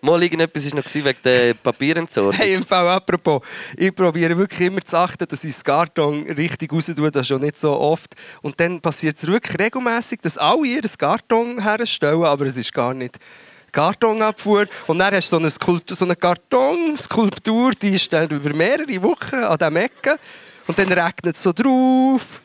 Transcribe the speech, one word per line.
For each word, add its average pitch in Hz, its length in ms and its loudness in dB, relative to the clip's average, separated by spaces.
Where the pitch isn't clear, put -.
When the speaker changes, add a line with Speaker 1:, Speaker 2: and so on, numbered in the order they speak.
Speaker 1:
Mal 165 200 4
irgendetwas 165 440 0
ist 143 100 -6
noch 139 80 -2
gewesen 151 220 -4
wegen 135 180 0
der 123 300 4
Papierentsorgung. 139 800 0
Speaker 2:
Hey, 196 220 2
im 185 100 -2
Fall 180 240 2
apropos, 175 520 0
ich 190 180 0
probiere 170 420 2
wirklich 180 300 0
immer 190 160 -2
zu - 140 -2
achten, 180 320 0
dass - 160 -8
ich 147 80 -6
das - 100 -8
Karton 147 680 0
richtig 160 440 -4
raus 160 200 0
tue, 151 160 0
das 143 120 -2
ist 123 80 -4
ja 135 100 0
nicht 143 180 -4
so 151 200 0
oft. 151 360 -2
Und 147 180 -10
dann 170 220 0
passiert 156 360 -2
es - 80 -10
wirklich 185 320 -2
regelmässig, 233 640 -2
dass - 160 -4
alle 254 300 2
ihr 254 140 -2
Karton 233 680 0
herstellen, 202 600 0
aber 143 220 2
es 127 100 -6
ist 117 160 -8
gar 127 200 -2
nicht 127 240 -10
Kartonabfuhr. 208 960 2
Und 165 120 0
dann 196 160 2
hast 180 160 0
du 170 60 2
so - 20 4
eine 160 100 0
Skulptur, 175 460 -2
so - 80 0
eine 180 140 0
Kartonskulptur, 254 1500 0
die 202 240 0
ist - 160 0
dann 160 180 2
über 147 240 -4
mehrere 214 500 0
Wochen - 320 -2
an 208 220 0
diesem 156 200 0
Ecken. 262 400 -2
Und 175 120 -2
dann 185 120 2
regnet 170 460 -2
es - 60 -6
so 185 100 2
drauf. 262 920 2